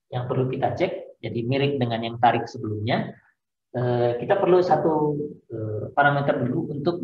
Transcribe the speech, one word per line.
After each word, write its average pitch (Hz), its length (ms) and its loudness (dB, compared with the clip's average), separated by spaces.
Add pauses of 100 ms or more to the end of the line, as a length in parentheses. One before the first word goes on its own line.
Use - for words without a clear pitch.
yang 123 160 -4
perlu 131 240 0
kita - 240 -2
cek, - 480 -4
jadi 113 240 -6
mirip 139 320 0
dengan 117 240 0
yang 117 160 -6
tarik 120 320 4
sebelumnya, 117 640 -4 (640)
eh, 120 400 0
kita - 240 2
perlu 175 240 6
satu, 151 480 2 (400)
eh, 107 400 -6
parameter 143 480 2
dulu 147 320 -2
untuk 170 300 -2